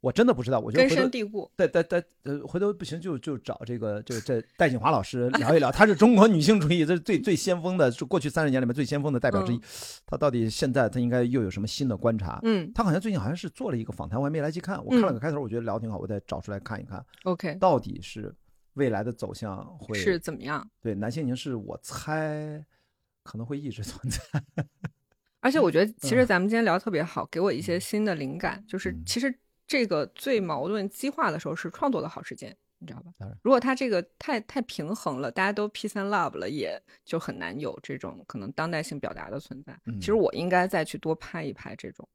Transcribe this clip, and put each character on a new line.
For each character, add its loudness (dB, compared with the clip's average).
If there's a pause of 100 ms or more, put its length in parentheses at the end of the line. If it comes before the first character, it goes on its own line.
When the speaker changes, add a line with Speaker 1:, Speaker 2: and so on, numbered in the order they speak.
Speaker 1:
我 0
真 6
的 6
不 0
知 -2
道， 2
我 -6
觉 4
得 10
回 6
头 6
Speaker 2:
根 4
深 2
蒂 -2
固。 -8
Speaker 1:
对， 4
对， 4
对， 0 (220)
呃， -4
回 -4
头 2
不 -8
行 -8
就， -4
就 -4
找 -8
这 -4
个， -4
这 -6
个， -4
这 0 (140)
戴 4
锦 0
华 4
老 4
师 0
聊 4
一 8
聊， 4
Speaker 2:
<laughs> 0
Speaker 1:
他 8
是 6
中 8
国 12
女 6
性 6
主 4
义 4
这 2
最， 2
最 2
先 0
锋 -2
的， 6
是 -4
过 0
去 0
三 2
十 2
年 4
里 0
面 0
最 0
先 -2
锋 0
的 0
代 2
表 2
之 0
一。 0
Speaker 2:
嗯。 -6 (440)
Speaker 1:
他 -4
到 4
底 2
现 0
在 4
他 0
应 2
该 4
又 2
有 0
什 -4
么 -2
新 -4
的 0
观 2
察？ -4
Speaker 2:
嗯。 2
Speaker 1:
他 0
好 4
像 2
最 -2
近 0
好 -4
像 -2
是 -8
做 -6
了 -2
一 -2
个 -10
访 -8
谈， -2
我 2
还 0
没 -2
来 0
及 -6
看， -6
我 -2
看 6
了 4
个 -2
开 -2
头， -2
Speaker 2:
嗯。 -4
Speaker 1:
我 -6
觉 -4
得 -2
聊 -2
挺 -4
好， -6
我 -8
再 -4
找 -8
出 -12
来 -6
看 -10
一 -12
看。 -12 (180)
Speaker 2:
OK。 -4
Speaker 1:
到 4
底 -6
是 -12 (420)
未 2
来 0
的 -4
走 -8
向 -10
会 -6
Speaker 2:
是 2
怎 -8
么 -12
样？ -6 (140)
Speaker 1:
对， -4
男 -4
性 -4
凝 -2
视 -6
我 -8
猜 -6 (580)
可 -14
能 -6
会 -6
一 -8
直 -8
存 -8
在。 -4 (360)
<laughs> -4 (800)
Speaker 2:
而 2
且 2
我 6
觉 6
得 -4
其 0
实 6
咱 4
们 2
今 2
天 4
聊 4
得 0
特 -4
别 0
好， -6
Speaker 1:
嗯。 -18
Speaker 2:
给 -2
我 2
一 -2
些 -2
新 -2
的 0
灵 -6
感， -6
Speaker 1:
嗯。 -20
Speaker 2:
就 -6
是 -6
其 -2
实 -2 (280)
这 2
个 0 (120)
最 0
矛 -2
盾 -2
激 -4
化 0
的 -4
时 -8
候 -4
是 -8
创 0
作 0
的 -4
好 -12
时 -14
间， -16 (220)
你 -18
知 -14
道 -14
吧？ -20
Speaker 1:
当 -10
然。 -16
Speaker 2:
如 4
果 6
他 0
这 -2
个 0 (160)
太， -4
太 -8
平 -6
衡 -6
了， -4
大 0
家 0
都 -2
peace -8
and -4
love 0
了， -6
也 -6 (240)
就 -4
很 -8
难 -8
有 -8
这 -10
种 -12
可 -10
能 -8
当 -4
代 -2
性 -8
表 -6
达 -12
的 -8
存 -16
在。 -20
Speaker 1:
嗯。 -8
Speaker 2:
其 -6
实 4
我 4
应 -4
该 4
再 0
去 -8
多 -2
拍 -8
一 -6
拍 -14
这 -14
种 -20